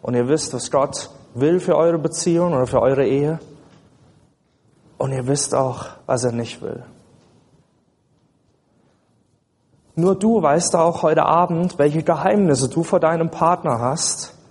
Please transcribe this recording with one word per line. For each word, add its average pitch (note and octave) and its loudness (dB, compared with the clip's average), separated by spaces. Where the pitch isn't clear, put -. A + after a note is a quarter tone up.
und B2 -6
ihr A#2+ 0
wisst, D3+ -2
was - -8
Gott C#3 -2
will D#3 2
für F3 0
eure E3 2
Beziehung E3+ 0
oder B2+ 2
für B2 0
eure C3+ 2
Ehe. C#3+ 0
Und C3+ -4
ihr B2+ -6
wisst C#3 -2
auch, C3 -2
was B2+ -2
er A#2+ 0
nicht A#2 -8
will. - -10
Nur F#3 2
du G#3 2
weißt D#3+ 2
auch E3+ 2
heute D#3 2
Abend, F3 0
welche D3 2
Geheimnisse D#3+ 2
du E3 -2
vor F3 2
deinem E3 2
Partner E3 0
hast - -4